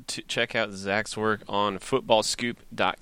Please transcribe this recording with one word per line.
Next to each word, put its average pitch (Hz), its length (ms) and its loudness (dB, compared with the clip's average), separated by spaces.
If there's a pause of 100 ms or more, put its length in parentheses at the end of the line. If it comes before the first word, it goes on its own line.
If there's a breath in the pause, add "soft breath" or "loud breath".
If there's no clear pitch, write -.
to - 160 -8
check - 320 -2
out 110 160 0
Zach's 98 440 -2
work 107 320 0
on 101 320 2
football 113 420 4
scoop - 380 -2 (160)
dot 92 260 0